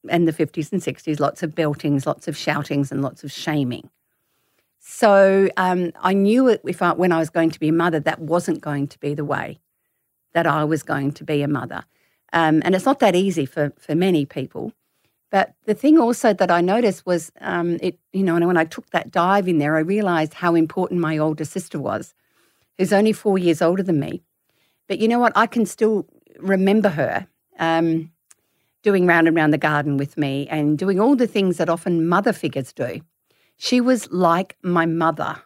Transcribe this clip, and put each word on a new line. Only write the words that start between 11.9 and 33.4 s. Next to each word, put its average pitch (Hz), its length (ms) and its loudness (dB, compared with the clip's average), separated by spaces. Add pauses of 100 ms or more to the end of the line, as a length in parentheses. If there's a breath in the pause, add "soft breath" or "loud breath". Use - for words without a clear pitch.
Um, 160 320 2
and 185 100 2
it's 185 120 -2
not 277 140 0
that 190 160 4
easy 180 280 0
for, 143 340 -4
for - 160 -8
many 170 300 2
people. - 480 -10 (580)
But 190 240 0 (120)
the 214 80 0
thing 302 240 4
also 240 340 2
that 190 180 0
I 175 100 4
noticed 190 440 0
was, 175 260 -2 (100)
um, 175 420 -2
it, 180 160 -4 (140)
you 190 100 -2
know, 170 140 2
and 175 100 2
when 180 100 2
I 160 80 2
took - 260 -10
that - 200 -4
dive 185 380 2
in 170 100 2
there, 147 180 0
I 156 40 2
realised 170 540 -2
how 170 200 0
important 170 460 0
my 156 180 -2
older 156 260 -2
sister 170 340 -10
was, 107 360 -8 (640)
who's 185 140 0
only 214 200 4
four 208 240 0
years 175 240 0
older 180 220 2
than 180 180 0
me. 156 220 -8 (680)
But 190 100 -6
you 220 100 0
know 240 100 2
what? 240 180 2
I 220 100 4
can 226 200 -2
still 214 400 0 (320)
remember 196 500 2
her, 156 380 -2 (320)
um, 165 520 0 (720)
doing 190 240 2
round 170 220 4
and 160 80 2
round 156 160 4
the 156 60 2
garden 147 400 0
with 143 180 -6
me 143 320 -4
and 151 300 -2
doing 185 200 0
all 254 180 4
the 240 100 2
things 196 320 0
that 170 100 0
often 165 400 0
mother 202 240 2
figures 139 400 -6
do. 120 280 -8 (560)